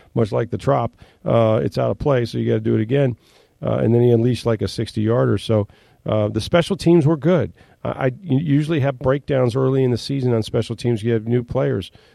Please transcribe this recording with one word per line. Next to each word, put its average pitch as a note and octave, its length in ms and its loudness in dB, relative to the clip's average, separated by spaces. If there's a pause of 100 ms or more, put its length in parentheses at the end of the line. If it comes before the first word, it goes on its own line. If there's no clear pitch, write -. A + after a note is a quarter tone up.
(140)
much A2+ 160 0
like A#2+ 200 -2
the G#2 80 -4
Trop, B2 340 0 (320)
uh, A2+ 380 2
it's - 140 -4
out A#2+ 140 0
of G#2+ 80 -4
play, B2+ 260 0
so A#2+ 140 -6
you A#2 80 -2
gotta A2+ 140 0
do A2+ 160 0
it A2 40 2
again. B2 360 0 (440)
Uh, A#2 180 -2
and A#2 160 2
then A#2+ 80 6
he A#2+ 80 6
unleashed, A#2 360 2
like, A2+ 160 0
a G2 60 -2
sixty-yarder. A2+ 720 0
So, G#2+ 280 0 (400)
uh, G#2+ 220 0
the A2 120 -2
special F3 360 0
teams E3 300 4
were E3 100 2
good. C3+ 360 0 (300)
I, A#2+ 60 -6
I - 180 -4 (160)
u-, C#3 160 0
usually D3+ 420 0
have C3+ 180 -2
breakdowns C3 580 0
early C3+ 260 2
in B2+ 80 2
the A#2 80 0
season C3 360 -2
on A2 80 0
special A#2 340 -4
teams. A#2 260 -2
You A#2 120 0
have A2 120 -4
new A#2+ 160 0
players, B2+ 480 -4 (240)